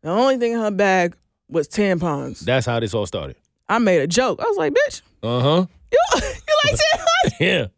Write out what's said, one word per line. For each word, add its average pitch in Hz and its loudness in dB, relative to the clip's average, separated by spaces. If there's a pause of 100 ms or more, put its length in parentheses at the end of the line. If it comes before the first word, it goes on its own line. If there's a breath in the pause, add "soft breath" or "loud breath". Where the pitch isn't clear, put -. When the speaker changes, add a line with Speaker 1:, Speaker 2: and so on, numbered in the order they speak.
Speaker 1:
the 160 -8
only 254 2
thing 233 -2
in 233 -2
her 214 -2
bag 185 0 (340)
was 156 -2
tampons. 165 -2
Speaker 2:
That's 123 0
how 117 -2
this 113 -4
all 104 -2
started. - -8 (320)
Speaker 1:
I 220 2
made 185 2
a 143 -2
joke. 214 0
I - -6
was 415 -2
like, 302 0
"Bitch, 554 0 (220)
Speaker 2:
Uh-huh. 131 2 (260)
Speaker 1:
you, 523 4 (140)
<laughs> - 2
you 571 -2 (100)
like 605 2
tampons?" 659 2
Speaker 2:
<laughs> - -20
Yeah. 151 0 (100)